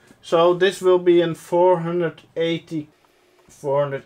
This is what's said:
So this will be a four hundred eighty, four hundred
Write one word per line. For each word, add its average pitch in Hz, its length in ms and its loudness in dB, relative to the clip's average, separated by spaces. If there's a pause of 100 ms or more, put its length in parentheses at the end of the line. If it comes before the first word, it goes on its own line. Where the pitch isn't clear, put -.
(200)
So 175 320 2
this 180 300 -2
will 180 160 4
be 175 240 2
a 165 120 -2
four 175 460 0
hundred 165 400 -6 (160)
eighty, 165 540 -6 (580)
four 143 360 -4
hundred 135 220 -10